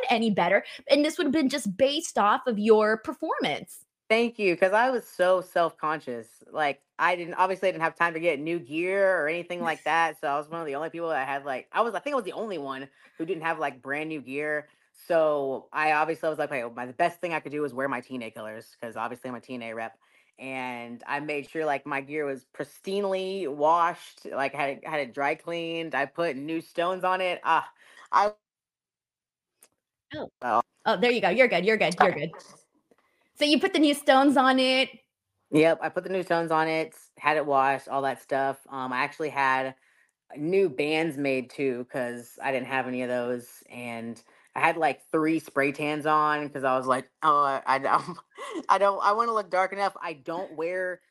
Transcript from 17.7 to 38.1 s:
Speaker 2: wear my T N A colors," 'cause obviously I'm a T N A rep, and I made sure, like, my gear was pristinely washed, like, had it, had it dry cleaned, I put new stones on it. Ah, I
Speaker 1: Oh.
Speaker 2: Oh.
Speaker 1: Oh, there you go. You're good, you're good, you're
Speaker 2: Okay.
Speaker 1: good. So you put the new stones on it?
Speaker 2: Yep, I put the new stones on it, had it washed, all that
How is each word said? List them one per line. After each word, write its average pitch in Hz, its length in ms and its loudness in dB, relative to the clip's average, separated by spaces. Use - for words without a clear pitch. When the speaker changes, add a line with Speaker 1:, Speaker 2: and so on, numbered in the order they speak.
Speaker 2:
wear 135 140 -2
my 127 120 -4
T 131 140 -12
N 123 80 -8
A 110 80 -10
colors," 110 500 -14
'cause 113 160 -10
obviously 117 320 -8
I'm 127 60 -8
a 113 60 -12
T 127 140 -14
N 120 80 -10
A 113 120 -10
rep, 113 240 -10
and 123 680 -10
I 143 140 -4
made 147 300 -6
sure, 160 160 -4
like, 139 180 -2
my 139 160 -6
gear 147 240 -6
was 135 220 -8
pristinely 190 960 -4
washed, 165 760 2
like, 131 280 -4
had 143 240 -2
it, - 80 -14
had 156 140 -2
it 120 140 -6
dry 143 200 0
cleaned, 165 600 -6
I 139 100 2
put 160 300 -2
new 160 240 -6
stones 175 420 -2
on 185 180 2
it. 180 240 -2
Ah, 151 260 2
I 208 220 4
Speaker 1:
Oh. 302 160 -8
Speaker 2:
Oh. 117 180 4
Speaker 1:
Oh, 214 120 2
there 233 140 4
you 240 100 2
go. 190 100 4
You're 240 180 6
good, 180 160 2
you're 220 120 4
good, 175 240 2
you're 190 120 6
Speaker 2:
Okay. - 0 -
Speaker 1:
good. 156 180 -6
So 294 80 2
you 294 160 6
put 381 140 2
the - 40 4
new 285 160 6
stones 277 420 6
on 262 220 6
it? 262 320 2
Speaker 2:
Yep, 156 300 6
I 156 100 -4
put 180 120 -4
the 185 80 -8
new 185 140 -2
stones 170 260 0
on 160 180 4
it, 160 260 -2
had 151 180 2
it 151 100 0
washed, 135 420 2
all 135 140 -2
that 135 180 -4